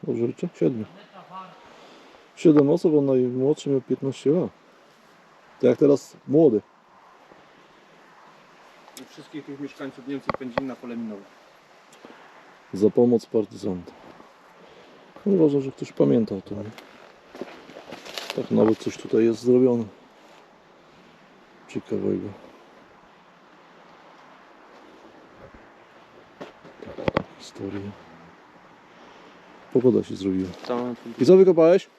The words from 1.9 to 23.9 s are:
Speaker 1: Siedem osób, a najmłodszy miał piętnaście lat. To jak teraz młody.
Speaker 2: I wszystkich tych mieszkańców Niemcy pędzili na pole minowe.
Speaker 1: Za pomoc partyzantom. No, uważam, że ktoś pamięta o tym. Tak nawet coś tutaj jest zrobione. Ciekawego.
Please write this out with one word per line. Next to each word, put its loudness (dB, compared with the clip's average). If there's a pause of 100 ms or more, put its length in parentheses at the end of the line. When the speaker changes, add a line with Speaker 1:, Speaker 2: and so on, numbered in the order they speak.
Speaker 1:
Siedem 6
osób, 2
a 4
najmłodszy 0
miał 2
piętnaście -4
lat. 0 (1120)
To 2
jak 4
teraz 2 (120)
młody. 4 (2500)
Speaker 2:
I -20
wszystkich -16
tych -14
mieszkańców -12
Niemcy -8 (120)
pędzili -6
na -8
pole -12
minowe. -10 (1500)
Speaker 1:
Za 2
pomoc 2
partyzantom. -6 (1300)
No, 2
uważam, 4
że -8
ktoś -14
pamięta 2
o -8
tym. -12 (1700)
Tak -6
nawet 2
coś -8
tutaj 0
jest 0
zrobione. 4 (1800)
Ciekawego. -6 (4000)